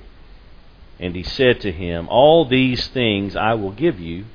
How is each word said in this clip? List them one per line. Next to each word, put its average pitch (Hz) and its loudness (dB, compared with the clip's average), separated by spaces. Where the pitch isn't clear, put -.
And 87 -6
he 90 -8
said 123 2
to 104 -6
him, 85 -6
"All 151 6
these 127 0
things 101 0
I 107 0
will 101 -4
give 117 -2
you 85 -10